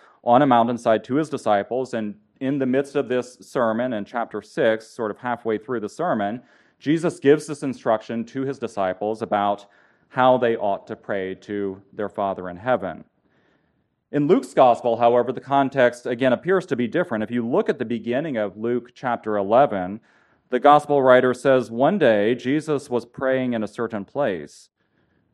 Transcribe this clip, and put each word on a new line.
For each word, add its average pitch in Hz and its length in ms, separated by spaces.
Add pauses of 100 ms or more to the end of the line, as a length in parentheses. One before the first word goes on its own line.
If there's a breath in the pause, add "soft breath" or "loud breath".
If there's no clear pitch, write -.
(240 soft breath)
on 120 160
a 147 60
mountainside 117 580
to 127 120
his 156 120
disciples. 117 640
And 107 220 (260)
in 135 180
the 131 60
midst 139 320
of 120 140
this 127 320
sermon 120 500
in 104 140
chapter 110 340
six, 110 460
sort 110 240
of 98 80
halfway 117 400
through 120 220
the 101 100
sermon, 123 500 (380 soft breath)
Jesus 160 420
gives 147 260
this 151 160
instruction 117 640
to 135 220
his 135 120
disciples 107 640
about 101 460 (480 soft breath)
how 127 220
they 117 200
ought 98 320
to 110 80
pray 95 400
to 98 440 (120)
their 104 160
Father 92 400
in 87 80
heaven. 98 480 (1080)
In 147 160
Luke's 240 280
gospel, 120 420
however, 120 340
the 120 100
context, 131 640
again, 127 280
appears 180 340
to 139 80
be 120 140
different. 123 340
If 107 80
you 120 160
look 165 220
at 190 100
the 127 60
beginning 120 520
of 104 200
Luke 120 360
chapter 117 440
eleven, 101 640 (480 soft breath)
the 123 100
gospel 143 420
writer 127 320
says, 127 380
"One 139 260
day 117 380
Jesus 143 560
was 117 160
praying 131 460
in 110 100
a 101 60
certain 110 360
place. 95 640 (640)